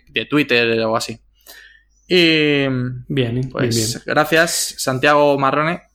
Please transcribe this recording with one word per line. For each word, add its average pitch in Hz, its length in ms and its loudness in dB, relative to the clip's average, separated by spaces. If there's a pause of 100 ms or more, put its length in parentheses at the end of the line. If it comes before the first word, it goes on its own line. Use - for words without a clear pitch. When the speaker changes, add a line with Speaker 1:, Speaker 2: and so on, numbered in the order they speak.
Speaker 1:
de 110 160 -6
Twitter 120 540 0
o 110 180 0
así. 117 220 -8 (880)
Y, 156 580 2 (420)
Speaker 2:
Bien, 127 440 -2
Speaker 1:
pues, 120 240 -2
Speaker 2:
bien, 110 120 0
bien. - 200 -8
Speaker 1:
gracias, 160 720 0
Santiago 143 580 2
Marrone, 147 460 -2 (120)